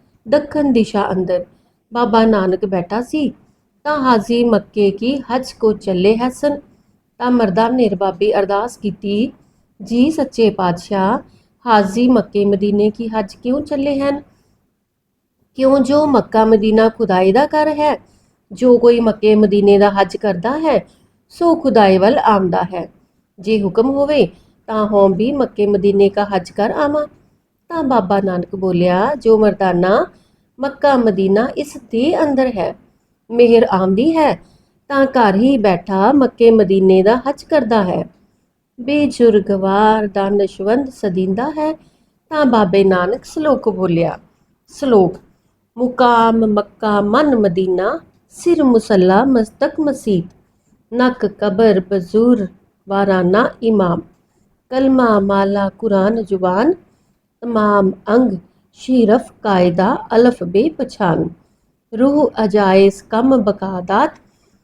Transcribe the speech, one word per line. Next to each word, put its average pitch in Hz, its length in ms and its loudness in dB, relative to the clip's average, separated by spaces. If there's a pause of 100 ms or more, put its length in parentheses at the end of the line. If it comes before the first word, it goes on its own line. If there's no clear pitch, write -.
(280)
ਦੱਖਣ 294 460 -2
ਦਿਸ਼ਾ 208 380 -2
ਅੰਦਰ 180 340 -4 (480)
ਬਾਬਾ 226 320 0
ਨਾਨਕ 190 400 0
ਬੈਠਾ 190 360 -6
ਸੀ 269 280 -6 (540)
ਤਾਂ 294 160 -4
ਹਾਜ਼ੀ 240 440 0
ਮੱਕੇ 208 480 0
ਕੀ 233 260 -4
ਹਜ 254 340 -6
ਕੋ 214 220 -2
ਚੱਲੇ 196 440 0
ਹੈ 247 120 -4
ਸਨ। 285 300 -4 (580)
ਤਾਂ 247 140 -2
ਮਰਦਾਂ 226 380 0
ਨੇ 247 200 0
ਰਬਾਬੀ 196 460 -2
ਅਰਦਾਸ 202 420 -2
ਕੀਤੀ, 208 540 -6 (520)
"ਜੀ 240 280 0
ਸੱਚੇ 269 380 0
ਪਾਤਸ਼ਾਹ, 190 720 -2 (480)
ਹਾਜ਼ੀ 214 400 2
ਮੱਕੇ 208 380 0
ਮਦੀਨੇ 202 440 0
ਕੀ 226 180 -8
ਹਜ 220 260 -6
ਕਿਉਂ 254 280 -4
ਚੱਲੇ 285 380 -4
ਹਨ? 285 220 -4 (1300)
ਕਿਉਂ 262 240 2
ਜੋ 285 260 0
ਮੱਕਾ 220 400 0
ਮਦੀਨਾ 220 440 2
ਖੁਦਾਈ 190 420 0
ਦਾ 247 140 2
ਘਰ 302 220 0
ਹੈ, 294 340 -2 (500)
ਜੋ 240 260 2
ਕੋਈ 240 220 4
ਮੱਕੇ 214 360 2
ਮਦੀਨੇ 202 420 4
ਦਾ 202 120 4
ਹਜ 196 280 -2
ਕਰਦਾ 214 420 -4
ਹੈ, 294 280 -2 (420)
ਸੋ 339 260 0
ਖੁਦਾਈ 208 420 2
ਵੱਲ 214 200 2
ਆਉਂਦਾ 190 440 0 (120)
ਹੈ। 170 160 -10 (500)
ਜੇ 202 240 -2
ਹੁਕਮ 220 260 0
ਹੋਵੇ 277 380 0 (400)
ਤਾਂ 214 200 -2
ਹਉ 202 220 2
ਵੀ 202 220 -2
ਮੱਕੇ 254 360 -2
ਮਦੀਨੇ 202 420 2
ਕਾ 208 160 -2 (100)
ਹਜ 180 140 -6
ਕਰ 208 220 -4
ਆਵਾਂ।" 294 360 -2 (640)
ਤਾਂ 330 140 -6
ਬਾਬਾ 202 380 -2
ਨਾਨਕ 180 340 -6
ਬੋਲਿਆ, 185 600 -2
"ਜੋ 226 220 2
ਮਰਦਾਨਾ 190 680 0 (540)
ਮੱਕਾ 277 380 0
ਮਦੀਨਾ 202 600 0
ਇਸ - 200 -10
ਦੇ 285 460 -2
ਅੰਦਰ 262 240 0
ਹੈ, 214 280 -6 (560)
ਮਿਹਰ 233 320 4
ਆਉਂਦੀ 196 540 0
ਹੈ 269 220 0 (480)
ਤਾਂ 277 180 0
ਘਰ 233 300 2
ਹੀ 262 220 2
ਬੈਠਾ 196 540 0
ਮੱਕੇ 240 400 2
ਮਦੀਨੇ 190 520 4
ਦਾ 214 120 2
ਹਜ 262 280 -6
ਕਰਦਾ 226 400 0
ਹੈ। 175 260 -4 (720)
ਬੇਜੁਰਗਵਾਰ 214 1300 0
ਦਾਨਸ਼ਵੰਦ 202 840 -4
ਸਦੀਂਦਾ 190 580 -4
ਹੈ।" 311 240 -6 (560)
ਤਾਂ 302 160 -2
ਬਾਬੇ 202 380 2
ਨਾਨਕ 190 420 -2
ਸ਼ਲੋਕ 285 440 -2
ਬੋਲਿਆ। 175 500 -2 (600)
ਸ਼ਲੋਕ। 208 360 2 (640)
ਮੁਕਾਮ 233 680 0
ਮੱਕਾ 208 540 -2
ਮਨ 247 340 0
ਮਦੀਨਾ, 190 640 -2 (300)
ਸਿਰ 330 340 -2
ਮੁਸੱਲਾ 214 600 2
ਮਸਤਕ 269 560 -2
ਮਸੀਤ। 247 460 -4 (680)
ਨੱਕ 247 320 -2
ਕਬਰ 208 640 0
ਬਜ਼ੁਰ 208 580 0 (420)
ਵਾਰਾਨਾ 196 600 0 (140)
ਇਮਾਮ। 190 380 0 (680)
ਕਲਮਾ 254 500 2
ਮਾਲਾ 196 500 0
ਕੁਰਾਨ 208 540 -2
ਜ਼ੁਬਾਨ, 190 500 0 (680)
ਤਮਾਮ 208 500 0 (180)
ਅੰਗ 233 220 2 (420)
ਸ਼ੀਰਫ 240 580 0 (120)
ਕਾਇਦਾ 185 540 0 (180)
ਅਲਫ 240 280 2
ਬੇ 196 260 0
ਪਛਾਨ। 170 600 -4 (720)
ਰੂਹ 277 320 2 (120)
ਅਜਾਇਜ਼ 196 640 2
ਕਮ 247 320 2
ਬਕਾਦਾਤ, 196 680 -2 (520)